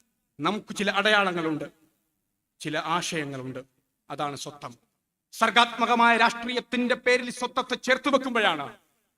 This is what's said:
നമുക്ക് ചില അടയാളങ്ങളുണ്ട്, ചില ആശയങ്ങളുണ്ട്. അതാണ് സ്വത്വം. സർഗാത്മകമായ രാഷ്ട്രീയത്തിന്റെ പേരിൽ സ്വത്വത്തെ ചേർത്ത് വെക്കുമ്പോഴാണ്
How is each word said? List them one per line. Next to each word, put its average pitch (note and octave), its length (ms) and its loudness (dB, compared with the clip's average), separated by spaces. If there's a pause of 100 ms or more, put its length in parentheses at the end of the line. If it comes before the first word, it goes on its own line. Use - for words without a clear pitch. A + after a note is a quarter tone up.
(400)
നമുക്ക് G3 360 -4
ചില G3+ 160 0
അടയാളങ്ങളുണ്ട്, F3+ 720 0 (920)
ചില D3+ 180 -6
ആശയങ്ങളുണ്ട്. D3 800 -4 (500)
അതാണ് C#3+ 260 -6
സ്വത്വം. C#3+ 400 -14 (560)
സർഗാത്മകമായ A#3 840 4
രാഷ്ട്രീയത്തിന്റെ A#3 800 0
പേരിൽ B3 360 0
സ്വത്വത്തെ B3 440 -4
ചേർത്ത് B3+ 340 0
വെക്കുമ്പോഴാണ് G3+ 680 0 (400)